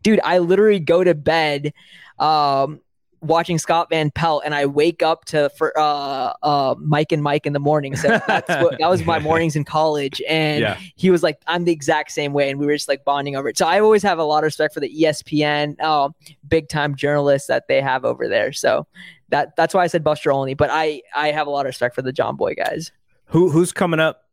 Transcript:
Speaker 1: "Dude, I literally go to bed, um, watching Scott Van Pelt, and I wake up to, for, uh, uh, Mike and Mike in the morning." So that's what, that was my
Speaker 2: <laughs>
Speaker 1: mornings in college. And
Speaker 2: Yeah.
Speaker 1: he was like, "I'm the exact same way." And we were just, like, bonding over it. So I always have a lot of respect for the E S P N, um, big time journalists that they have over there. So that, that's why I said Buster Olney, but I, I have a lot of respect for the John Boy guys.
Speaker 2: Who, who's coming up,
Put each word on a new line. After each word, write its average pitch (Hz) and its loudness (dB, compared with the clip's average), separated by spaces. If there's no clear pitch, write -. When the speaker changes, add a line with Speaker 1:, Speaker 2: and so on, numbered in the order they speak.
Speaker 1:
"Dude, 214 4
I 170 2
literally 190 4
go 170 2
to 175 4
bed, 147 -2
um, 143 0
watching 165 0
Scott 165 0
Van 156 0
Pelt, 151 0
and 151 -4
I 143 0
wake 151 0
up 165 0
to, 143 0
for, 156 -2
uh, 139 -2
uh, 139 0
Mike 151 0
and 156 0
Mike 147 -2
in 147 -4
the 143 -2
morning." 143 0
So 165 -2
that's 190 -2
what, 135 0
that 160 0
was 175 2
my 165 0
Speaker 2:
<laughs> 151 -2
Speaker 1:
mornings 165 0
in 147 -2
college. 151 -2
And 156 0
Speaker 2:
Yeah. 104 -2
Speaker 1:
he 185 2
was 175 4
like, 160 0
"I'm 175 -2
the 175 2
exact 156 -2
same 143 -4
way." 143 0
And 139 -6
we 143 -4
were 147 2
just, - -4
like, 135 -4
bonding 143 -2
over 139 -4
it. 107 -6
So 175 2
I 180 2
always 214 4
have 185 0
a 160 0
lot 151 2
of 151 2
respect 151 -2
for 156 -10
the 143 -4
E - 6
S 151 0
P 147 -2
N, 147 -2
um, 151 0
big 156 0
time 151 -2
journalists 143 0
that 131 -2
they 135 2
have 131 -2
over 123 -2
there. 104 0
So 147 0
that, - -4
that's 165 0
why 185 4
I 170 0
said 165 -2
Buster 151 0
Olney, 135 -2
but 143 0
I, 156 -2
I 151 -2
have 151 -4
a - -6
lot 139 -2
of 131 -4
respect - -4
for 135 -4
the 131 -4
John 127 -2
Boy - -2
guys. - -6
Speaker 2:
Who, 170 2
who's 170 2
coming 170 0
up, 160 0